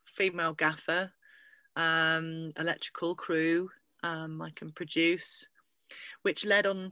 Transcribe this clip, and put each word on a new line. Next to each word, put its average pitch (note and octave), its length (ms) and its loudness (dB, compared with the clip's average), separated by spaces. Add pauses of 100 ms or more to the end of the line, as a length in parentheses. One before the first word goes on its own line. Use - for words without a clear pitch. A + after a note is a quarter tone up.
female E3+ 480 0
gaffer, E3 600 0 (600)
um, D#3+ 840 2
electrical E3+ 580 -2
crew, E3 540 0 (340)
um, D#3+ 380 -6
I E3 100 -10
can D#3+ 200 -12
produce, E3 760 0 (760)
which G3+ 220 0
led G3+ 200 4
on F#3+ 260 0